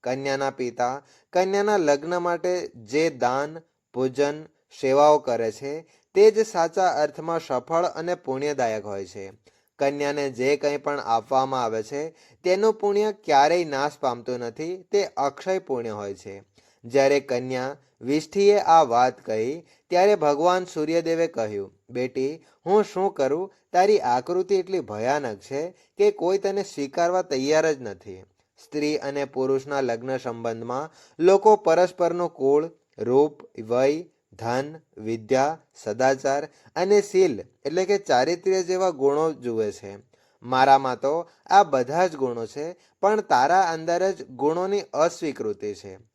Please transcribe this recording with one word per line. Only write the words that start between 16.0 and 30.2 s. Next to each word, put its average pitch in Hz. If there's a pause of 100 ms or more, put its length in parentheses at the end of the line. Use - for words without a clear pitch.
છે. 98 (420)
જ્યારે 135
કન્યા 131 (240)
વિષ્ઠિએ 196
આ 165
વાત 123
કહી, 117 (220)
ત્યારે 190
ભગવાન 170
સૂર્યદેવે 165
કહ્યું, 107 (160)
"બેટી, 131 (200)
હું 202
શું 196
કરું? 151 (200)
તારી 196
આકૃતિ 175
એટલી 185
ભયાનક 113
છે 147 (280)
કે 202
કોઈ 190
તને 196
સ્વીકારવા 170
તૈયાર 156
જ 135
નથી." 95 (400)
સ્ત્રી 147
અને 139
પુરુષના 135
લગ્ન 127
સંબંધમાં 117 (300)